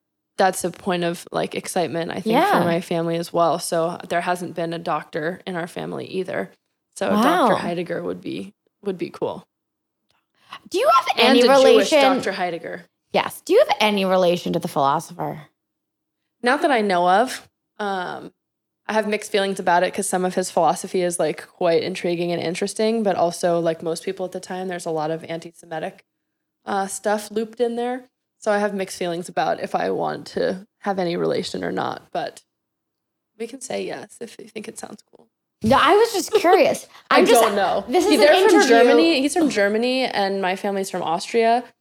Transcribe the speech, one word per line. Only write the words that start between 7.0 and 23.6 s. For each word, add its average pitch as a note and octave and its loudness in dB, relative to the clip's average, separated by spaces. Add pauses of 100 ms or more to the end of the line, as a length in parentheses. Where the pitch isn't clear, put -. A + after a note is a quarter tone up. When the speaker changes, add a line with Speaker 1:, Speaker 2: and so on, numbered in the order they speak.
Speaker 2:
Wow. G#3 2
Speaker 1:
Doctor D#4 4
Heidegger E3+ -6
would F3+ -8
be, F#3+ -10 (280)
would F#3+ -6
be E3+ -8
cool. - -8 (1200)
Speaker 2:
Do F4 -4
you C5 2
have - 4 (100)
Speaker 1:
And A#3 6
Speaker 2:
any B3+ 6
Speaker 1:
a - 8
Jewish C4+ 8 (340)
Speaker 2:
relation? D4 6 (120)
Speaker 1:
Doctor G#3+ -4
Heidegger. F3+ -8 (280)
Speaker 2:
Yes. - -2
Do - -2
you G#4+ 6
have - 0
any G#3 0
relation F3+ 2
to E3+ -2
the E3 -4
philosopher? D3+ -2 (1000)
Speaker 1:
Not C4+ 0
that D#4 2
I A#3 2
know F3+ 2
of. G#3+ 2 (300)
Um, F3+ -6 (560)
I G#3 -6
have G#3+ 0
mixed G#3 -4
feelings G3 0
about F3+ 2
it F3+ -2
'cause - -6
some F3+ 0
of F#3 -2
his F#3 -2
philosophy F#3 0
is, F3 -2
like, D#3 -2
quite E3 0
intriguing F3 -4
and E3+ -2
interesting, A3 -2
but F#3+ 0
also, E3+ 0
like E3 -2